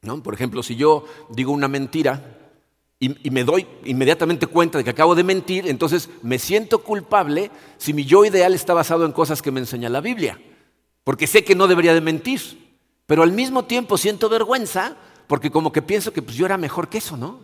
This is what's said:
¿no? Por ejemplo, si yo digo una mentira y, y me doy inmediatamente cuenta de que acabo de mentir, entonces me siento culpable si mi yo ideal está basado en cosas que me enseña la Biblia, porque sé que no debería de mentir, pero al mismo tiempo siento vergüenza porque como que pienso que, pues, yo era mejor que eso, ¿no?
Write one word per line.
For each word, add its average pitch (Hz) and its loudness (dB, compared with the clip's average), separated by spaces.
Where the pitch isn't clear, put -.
¿no? 127 -10
Por - -8
ejemplo, 117 -6
si 120 -10
yo 151 4
digo 127 -4
una 139 -2
mentira 139 -4
y, 131 -4
y 139 -4
me 127 0
doy 180 2
inmediatamente 156 0
cuenta 170 0
de 127 -2
que 120 -2
acabo 160 4
de 175 4
mentir, 185 -2
entonces 156 -2
me 123 -4
siento 214 0
culpable 202 -2
si 147 -6
mi 147 -2
yo 185 8
ideal 190 4
está 175 -2
basado 165 2
en 147 -2
cosas 156 -2
que 139 -4
me 131 -4
enseña 120 -8
la 127 -4
Biblia, 196 -6
porque 143 -2
sé - 4
que 196 6
no 190 4
debería 170 4
de 165 4
mentir, 160 -4
pero 160 4
al 170 6
mismo 254 -2
tiempo 240 -2
siento 208 0
vergüenza 214 -2
porque 143 -2
como 156 0
que 156 -2
pienso 202 -4
que, 147 -6
pues, 113 -14
yo 165 0
era 190 -2
mejor 165 -6
que 220 -8
eso, 170 -8
¿no? 151 -10